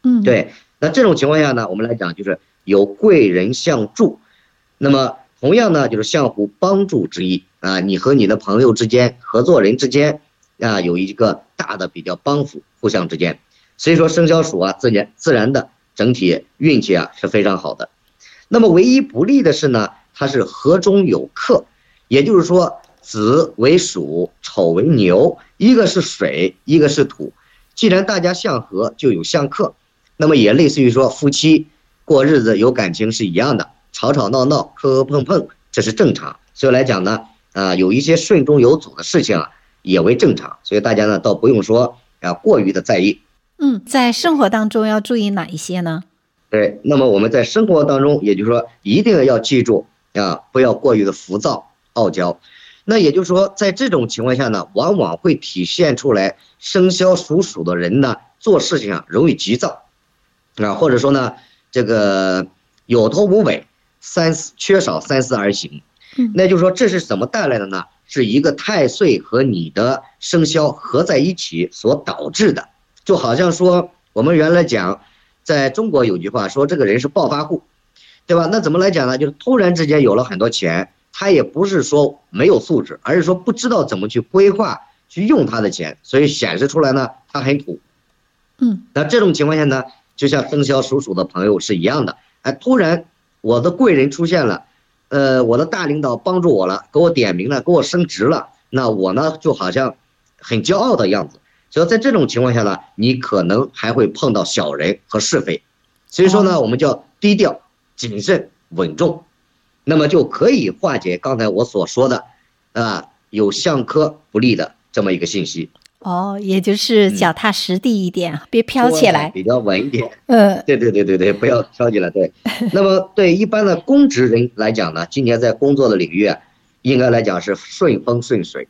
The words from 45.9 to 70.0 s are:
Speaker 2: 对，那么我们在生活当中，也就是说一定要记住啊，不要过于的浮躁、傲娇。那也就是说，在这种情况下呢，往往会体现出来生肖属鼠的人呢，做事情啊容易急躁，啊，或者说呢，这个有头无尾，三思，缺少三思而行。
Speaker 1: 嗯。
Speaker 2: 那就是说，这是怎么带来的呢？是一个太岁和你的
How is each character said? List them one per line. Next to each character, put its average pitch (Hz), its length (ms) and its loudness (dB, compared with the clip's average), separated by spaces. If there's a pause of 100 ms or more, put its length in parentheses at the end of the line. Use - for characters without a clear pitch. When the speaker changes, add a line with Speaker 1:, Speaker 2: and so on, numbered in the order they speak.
Speaker 2:
对， 107 340 -2
那 143 140 0
么 131 100 4
我 101 120 4
们 113 120 2
在 127 120 2
生 214 220 0
活 165 180 2
当 139 180 0
中， 143 200 2
也 101 140 0
就 101 80 -4
是 110 60 0
说 117 180 0 (140)
一 131 200 0
定 185 220 4
要 123 160 4
记 123 240 0
住 110 220 0 (280)
啊， 95 280 -4 (100)
不 131 80 0
要 123 140 4
过 120 220 2
于 101 100 2
的 98 60 0
浮 92 260 -8
躁、 104 340 -6 (220)
傲 110 160 0
娇。 87 300 -4 (440)
那 220 140 0
也 165 160 4
就 185 100 2
是 170 60 -8
说， 190 260 0
在 196 160 -2
这 247 180 -4
种 131 200 -2
情 113 160 -8
况 127 100 0
下 131 140 -2
呢， 98 240 -4
往 147 240 0
往 87 180 -2
会 165 200 0
体 - 280 -8
现 151 320 0
出 135 160 -2
来 98 240 0 (240)
生 185 320 0
肖 185 240 2
属 170 260 -2
鼠 120 220 -6
的 87 140 -4
人 90 240 0
呢， 123 160 0 (220)
做 190 200 2
事 151 200 -2
情 104 120 -6
啊 85 160 -8
容 135 220 2
易 113 60 0
急 - 200 -2
躁， - 280 -6 (760)
啊， 208 160 -2
或 156 180 0
者 123 60 2
说 139 140 2
呢， 131 220 -2 (380)
这 123 140 0
个 95 600 0 (400)
有 117 220 2
头 151 160 2
无 202 200 4
尾， - 220 -2 (360)
三 165 320 -2
思， - 240 -10
缺 190 240 2
少 82 180 -4
三 175 220 -2
思 123 140 -2
而 101 180 0
行。 - 280 -10 (360)
Speaker 1:
嗯。 233 180 -2
Speaker 2:
那 185 120 4
就 185 100 2
是 165 40 2
说， 185 100 2
这 202 180 0
是 180 100 -2
怎 - 180 -6
么 110 80 -2
带 202 220 -4
来 123 100 -2
的 101 100 -6
呢？ 95 180 -8 (200)
是 131 200 -2
一 120 160 0
个 151 100 0
太 180 380 -2
岁 147 300 0
和 127 240 -2
你 87 260 -2
的 120 340 -2 (160)